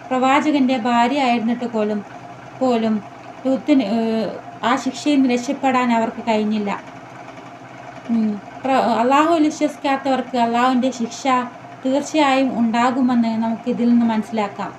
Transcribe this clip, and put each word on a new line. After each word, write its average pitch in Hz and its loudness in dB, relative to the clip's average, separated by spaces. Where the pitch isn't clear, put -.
പ്രവാചകന്റെ 262 2
ഭാര്യ 240 2
ആയിരുന്നിട്ട് 240 0
പോലും, 214 -2
പോലും 226 2
ലൂത്തിന്, 262 2
ഏഹ്, 226 0
ആ 233 2
ശിക്ഷയിൽ 269 0
നിന്ന് 262 4
രക്ഷപ്പെടാൻ 247 0
അവർക്ക് 226 0
കഴിഞ്ഞില്ല. 214 0
ഉം, 226 2
പ്ര-, 254 2
അള്ളാഹുവിൽ 302 4
വിശ്വസിക്കാത്തവർക്ക് 277 -2
അള്ളാഹുവിൻ്റെ 240 2
ശിക്ഷ - -8
തീർച്ചയായും 269 2
ഉണ്ടാകുമെന്ന് 240 2
നമുക്ക് 226 -2
ഇതിൽ 240 2
നിന്ന് 240 6
മനസ്സിലാക്കാം. 214 -2